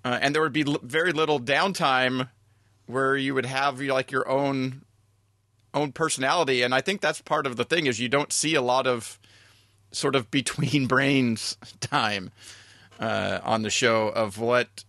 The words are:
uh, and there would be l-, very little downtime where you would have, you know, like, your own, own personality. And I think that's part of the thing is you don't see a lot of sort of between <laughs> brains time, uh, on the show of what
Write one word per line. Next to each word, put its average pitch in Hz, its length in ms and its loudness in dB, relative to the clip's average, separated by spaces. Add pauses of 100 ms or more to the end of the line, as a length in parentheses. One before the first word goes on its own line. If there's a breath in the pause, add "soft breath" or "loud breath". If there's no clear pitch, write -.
uh, 123 180 -2
and 143 140 0
there 156 60 2
would 147 120 0
be 151 120 0
l-, 143 180 0
very 160 280 0
little 151 280 2
downtime 131 880 0 (560)
where 135 320 0
you 135 160 -2
would 127 120 0
have, 135 360 -2
you 139 80 -4
know, 135 60 0
like, 131 160 -2
your 131 180 -2
own, 135 540 0 (920)
own 143 180 0
personality. 139 720 0
And 123 140 2
I 131 60 4
think 196 200 -4
that's 156 200 -2
part 151 260 -2
of 120 100 -4
the 120 80 -2
thing 160 220 0
is 117 120 0
you 123 100 -2
don't 143 220 0
see - 240 0
a 139 60 2
lot 123 260 2
of 120 320 -4 (720 soft breath)
sort 139 240 -2
of 127 140 0
between 135 580 0
<laughs> - 0 -
brains 131 680 2 (240)
time, 107 480 -2 (720 loud breath)
uh, 101 440 -2
on 110 200 0
the 104 60 -4
show 113 400 2
of 104 300 -2
what 120 500 0